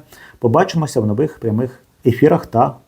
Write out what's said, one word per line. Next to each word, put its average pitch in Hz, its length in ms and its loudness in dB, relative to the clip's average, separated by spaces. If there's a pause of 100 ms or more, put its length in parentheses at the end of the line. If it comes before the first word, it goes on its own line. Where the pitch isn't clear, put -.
(400)
Побачимося 143 640 0
в 107 40 -2
нових 110 340 -4
прямих 117 400 -4 (260)
ефірах 151 400 2
та 131 300 0 (120)